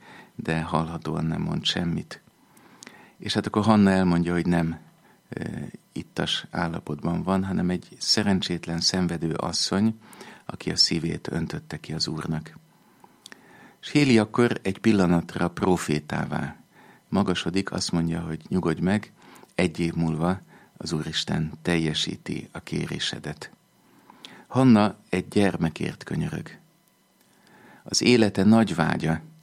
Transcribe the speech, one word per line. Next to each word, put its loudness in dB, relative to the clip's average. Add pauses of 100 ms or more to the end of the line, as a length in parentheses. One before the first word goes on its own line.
(340)
de -2
hallhatóan -4
nem -2
mond -4
semmit. -4 (960)
És -6
hát 0
akkor 0
Hanna 6
elmondja, 4
hogy 0
nem, 2 (500)
ö, -8 (480)
ittas -6
állapotban -4
van, 0
hanem -2
egy -4 (100)
szerencsétlen, 0
szenvedő 0
asszony, 0 (460)
aki -8
a -4
szívét 0
öntötte -4
ki -12
az -4
Úrnak. -6 (1200)
És -14
Héli 6
akkor 2
egy -4
pillanatra 2
profétává -2 (520)
magasodik, -2
azt -4
mondja, 0
hogy -8
nyugodj 0
meg, 0 (420)
egy 0
év 0
múlva 0 (360)
az -10
Úristen -4 (100)
teljesíti -4
a -14
kérésedet. -8 (960)
Hanna 6 (120)
egy -2
gyermekért 0
könyörög. -6 (1200)
Az -4
élete 6
nagy 6
vágya 0 (220)